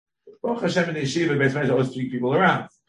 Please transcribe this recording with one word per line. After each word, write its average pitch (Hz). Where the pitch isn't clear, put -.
Baruch 233
Hashem 170
in 156
the 151
Yeshiva, 160
Beis 135
Medrash, 143
always 127
three 131
people 123
around. 175